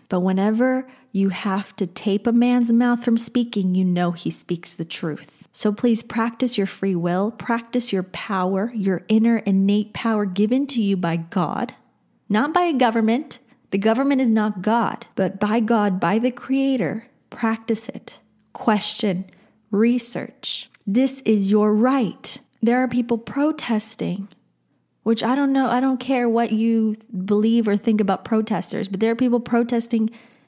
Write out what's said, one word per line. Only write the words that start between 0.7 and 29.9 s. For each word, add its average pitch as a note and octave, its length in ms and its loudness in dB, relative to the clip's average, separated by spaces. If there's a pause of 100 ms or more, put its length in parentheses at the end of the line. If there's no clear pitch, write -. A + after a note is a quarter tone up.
you G3 180 0
have G3 460 -4
to F#3+ 100 -2
tape G3+ 400 -4
a A#3 60 2
man's A#3+ 380 2
mouth A#3+ 320 2
from A#3 140 2
speaking, A3+ 580 -2
you F#3 100 2
know F3 280 2
he E3+ 180 -8
speaks - 440 -6
the - 100 -8
truth. - 680 -10
So G#3 200 -2
please A3+ 300 0
practice A#3 560 -4
your G3 80 0
free G3 280 -2
will, F3 360 0
practice A#3 640 -4
your F#3 80 0
power, F#3+ 720 -4
your F#3+ 340 -2
inner A3 300 4
innate G3+ 560 2
power G#3+ 320 -2
given G#3+ 420 0
to B3 140 -2
you G3 160 0
by E3+ 180 0
God, E3+ 580 -4 (540)
not B3 240 0
by F4+ 120 2
a E4+ 100 0
government. A#3 640 0 (320)
The G3+ 80 -2
government B3+ 420 2
is B3 100 2
not G#3+ 320 0
God, A3 520 0
but F#3+ 260 -2
by G#3+ 200 2
God, G#3 380 2
by F#3+ 200 2
the A#3+ 120 0
Creator. B3+ 800 -2 (220)
Practice A3+ 580 -2
it. - 320 -14 (320)
Question, G3 720 -2 (460)
research. - 1000 -2 (160)
This C4 340 0
is G3+ 300 2
your G#3 240 4
right. B3 640 0 (240)
There A#3+ 200 2
are B3+ 60 0
people A#3+ 300 0
protesting, A3 1120 -2 (720)
which A3+ 220 0
I A#3+ 100 2
don't C#4 180 2
know, C4+ 160 2
I B3 120 0
don't C4 200 0
care B3 280 0
what A3+ 240 0
you A3 420 2 (300)
believe A3 420 2
or G#3 100 2
think G#3+ 240 2
about F#3+ 240 0
protesters, G#3+ 640 -2
but G3 140 -6
there A3 100 2
are A#3 60 -2
people A#3+ 240 2
protesting A#3 680 0 (380)